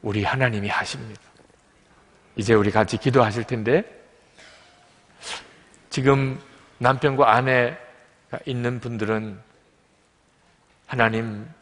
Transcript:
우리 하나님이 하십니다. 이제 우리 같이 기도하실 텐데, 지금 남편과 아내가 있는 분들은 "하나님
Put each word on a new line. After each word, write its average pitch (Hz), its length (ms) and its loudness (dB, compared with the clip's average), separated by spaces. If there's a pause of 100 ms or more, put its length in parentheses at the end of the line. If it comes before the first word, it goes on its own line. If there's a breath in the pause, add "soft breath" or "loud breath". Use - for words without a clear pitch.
우리 104 220 -2
하나님이 110 460 -2
하십니다. 113 520 -8 (1120)
이제 113 180 2
우리 104 180 6
같이 110 260 2
기도하실 117 480 2
텐데, 120 380 0 (2000 loud breath)
지금 135 500 2 (400)
남편과 131 520 4
아내가 - 1120 -2
있는 123 340 -4
분들은 107 600 -6 (1500)
"하나님 113 600 -2 (140)